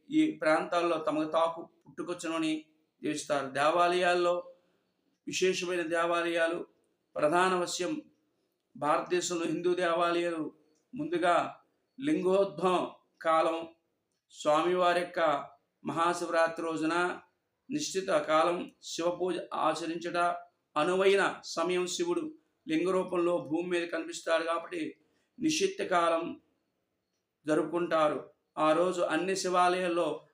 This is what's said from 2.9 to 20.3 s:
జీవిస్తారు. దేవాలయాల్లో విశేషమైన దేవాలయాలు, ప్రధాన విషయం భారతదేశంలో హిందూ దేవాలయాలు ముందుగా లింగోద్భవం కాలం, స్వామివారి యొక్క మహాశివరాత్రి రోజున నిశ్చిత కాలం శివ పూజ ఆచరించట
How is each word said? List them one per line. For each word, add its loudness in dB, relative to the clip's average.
జీవిస్తారు. -4
దేవాలయాల్లో 2
విశేషమైన 0
దేవాలయాలు, 0
ప్రధాన 2
విషయం -4
భారతదేశంలో 0
హిందూ 0
దేవాలయాలు 0
ముందుగా 0
లింగోద్భవం 2
కాలం, 2
స్వామివారి 2
యొక్క 0
మహాశివరాత్రి 0
రోజున -2
నిశ్చిత -4
కాలం 2
శివ -4
పూజ -2
ఆచరించట -2